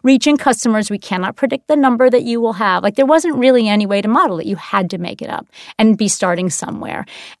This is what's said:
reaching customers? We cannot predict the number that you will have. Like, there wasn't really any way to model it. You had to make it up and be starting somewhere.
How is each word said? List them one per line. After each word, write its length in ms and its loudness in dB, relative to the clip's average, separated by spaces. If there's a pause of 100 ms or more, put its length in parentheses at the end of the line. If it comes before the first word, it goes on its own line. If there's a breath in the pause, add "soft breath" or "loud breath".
reaching 340 4
customers? 540 0
We 80 -6
cannot 380 -6
predict 320 -4
the 80 2
number 340 4
that 120 2
you 180 -4
will 140 -2
have. 280 -2
Like, 140 -2
there 100 2
wasn't 300 2
really 320 4
any 180 2
way 160 -2
to 60 -2
model 320 0
it. 60 -10
You 100 -4
had 340 -4
to 80 -8
make 240 -10
it 80 -10
up 160 -10 (320 loud breath)
and 180 4
be 120 -2
starting 420 -2
somewhere. 560 -10 (340 loud breath)